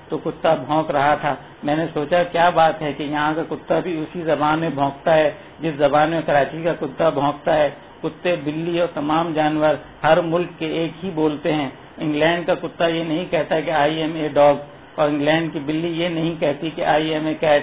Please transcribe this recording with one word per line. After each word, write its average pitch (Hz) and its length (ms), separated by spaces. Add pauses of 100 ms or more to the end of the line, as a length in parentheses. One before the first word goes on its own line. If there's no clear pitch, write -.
تو 156 100
کتا 160 360
بھونک 151 360
رہا 143 240
تھا۔ 143 200 (280)
میں 147 140
نے 165 180
سوچا 160 280
کیا 175 280
بات 160 320
ہے 147 100
کہ 143 100
یہاں 147 340
کا 160 120
کتا 160 300
بھی 160 220
اسی 165 220
زبان 151 360
میں 165 120
بھونکتا 143 440
ہے 156 160 (300)
جس 156 180
زبان 147 320
میں 165 160
کراچی 151 360
کا 165 180
کتا 160 280
بھونکتا 143 480
ہے۔ 147 140 (320)
کتے، 170 420
بلی 165 360
اور 175 140
تمام 160 400
جانور 151 400 (280)
ہر 160 180
ملک 170 260 (120)
کے 160 80
ایک 156 240 (140)
ہی 190 60
بولتے 156 420
ہیں۔ 151 160 (300)
انگلینڈ 160 480
کا 180 80
کتا 170 320
یہ 165 180
نہیں 165 260
کہتا 160 300
کہ 151 100
"I 156 340
am 160 120
a 151 220
dog" 143 160 (400)
اور 151 140
انگلینڈ 151 440
کی 165 60
بلی 160 440
یہ 175 60
نہیں 165 320
کہتی 156 300
کہ 165 120
"I 156 200 (100)
am 156 140
a 156 180
cat"، 147 180